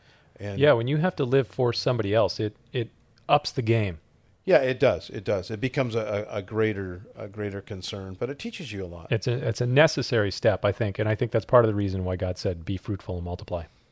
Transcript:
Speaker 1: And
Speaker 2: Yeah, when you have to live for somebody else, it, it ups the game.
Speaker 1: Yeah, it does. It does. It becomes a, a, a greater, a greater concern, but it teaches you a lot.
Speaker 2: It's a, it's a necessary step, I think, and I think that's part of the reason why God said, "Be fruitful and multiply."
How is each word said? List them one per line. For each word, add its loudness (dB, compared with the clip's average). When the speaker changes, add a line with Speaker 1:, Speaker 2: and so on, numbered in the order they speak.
Speaker 1:
And -6
Speaker 2:
Yeah, 6
when 0
you 0
have 0
to 0
live 2
for 0
somebody 0
else, 2
it, -2
it -4
ups 2
the -4
game. 0
Speaker 1:
Yeah, 6
it 2
does. 2
It -8
does. -2
It -6
becomes -2
a, -2
a, -4
a -4
greater, -2
a -10
greater -6
concern, -10
but -4
it -10
teaches -10
you -6
a -8
lot. -8
Speaker 2:
It's 0
a, 0
it's -2
a 0
necessary 4
step, 2
I 4
think, -2
and 0
I 2
think -2
that's 0
part 6
of 4
the 0
reason 0
why -2
God -4
said, -4
"Be -2
fruitful -6
and -6
multiply." -6